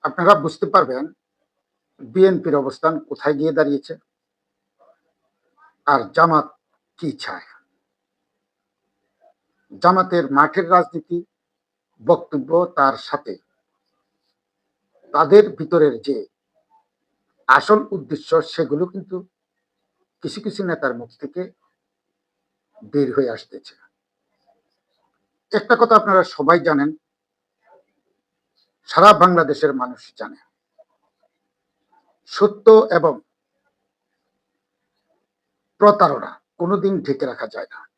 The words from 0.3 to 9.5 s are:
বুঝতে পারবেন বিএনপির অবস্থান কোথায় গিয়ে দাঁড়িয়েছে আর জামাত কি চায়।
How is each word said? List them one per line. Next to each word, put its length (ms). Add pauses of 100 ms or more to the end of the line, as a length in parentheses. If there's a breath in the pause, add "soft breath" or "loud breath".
বুঝতে 300
পারবেন 300 (960)
বিএনপির 640
অবস্থান 320 (140)
কোথায় 300
গিয়ে 200
দাঁড়িয়েছে 360 (1900)
আর 140 (160)
জামাত 300 (520)
কি 100 (160)
চায়। 220 (2250)